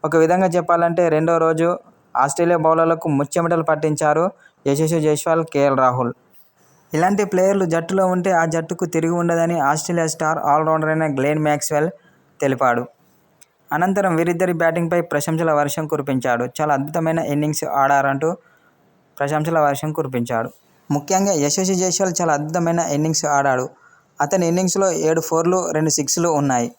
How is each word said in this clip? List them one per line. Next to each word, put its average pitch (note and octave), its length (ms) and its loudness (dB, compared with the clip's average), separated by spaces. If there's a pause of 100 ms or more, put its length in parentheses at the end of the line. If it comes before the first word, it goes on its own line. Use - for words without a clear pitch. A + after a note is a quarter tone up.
ఒక D#3 100 -2
విధంగా F3 320 4
చెప్పాలంటే E3+ 640 2
రెండో D#3+ 280 2
రోజు D#3+ 400 2 (400)
ఆస్ట్రేలియా E3+ 400 2
బౌలర్లకు D#3+ 500 2
ముచ్చెమటలు E3 560 0
పట్టించారు D#3 680 0 (360)
యశస్వి D#3 340 0
జైస్వాల్, D#3+ 420 0 (100)
కేఎల్ C#3 240 2
రాహుల్. B2+ 360 2 (800)
ఇలాంటి F#3+ 320 2
ప్లేయర్లు F#3+ 400 2
జట్టులో E3+ 400 0
ఉంటే F3+ 260 0
ఆ E3 140 2
జట్టుకు E3 400 -4
తిరిగి E3 280 0
ఉండదని E3+ 460 0
ఆస్ట్రేలియా D#3 480 0
స్టార్ D#3+ 300 -2
ఆల్రౌండర్ D#3 520 0
అయిన D#3 260 0
గ్లెన్ D3 240 0
మ్యాక్స్వెల్ D3+ 500 0 (520)
తెలిపాడు. B2+ 440 0 (880)
అనంతరం F#3 420 0
వీరిద్దరి F3 380 0
బ్యాటింగ్పై E3+ 480 0
ప్రశంసల D#3+ 500 -2
వర్షం D3 360 -2
కురిపించాడు. C3 560 -2
చాలా D3+ 300 -2
అద్భుతమైన D#3+ 460 -2
ఇన్నింగ్స్ D3 440 -2
ఆడారంటూ C#3 680 0 (840)
ప్రశంసల D#3 400 -2
వర్షం D3 340 0
కురిపించాడు. B2 560 -4 (420)
ముఖ్యంగా F#3+ 420 0
యశస్వి F3+ 420 0
జైస్వాల్ F#3 460 -2
చాలా D#3+ 120 2
అద్భుతమైన E3 460 -2
ఇన్నింగ్స్ D#3 460 -2
ఆడాడు. C#3 440 0 (520)
అతని E3+ 260 0
ఇన్నింగ్స్లో F#3 440 0
ఏడు D#3+ 300 0
ఫోర్లు, E3+ 500 0
రెండు D#3 180 0
సిక్స్లు E3+ 400 -2
ఉన్నాయి. C3 500 0